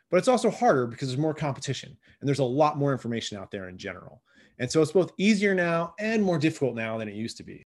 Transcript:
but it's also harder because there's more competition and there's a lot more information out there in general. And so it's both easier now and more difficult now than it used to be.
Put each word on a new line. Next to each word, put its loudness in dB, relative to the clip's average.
but 4
it's 2
also 4
harder 2
because -6
there's -4
more 0
competition -6
and -4
there's 2
a 4
lot 4
more 2
information -4
out -14
there -8
in -14
general. -12
And -4
so 4
it's 2
both 2
easier 4
now 0
and 0
more 2
difficult 0
now -4
than -6
it -10
used -8
to -16
be. -18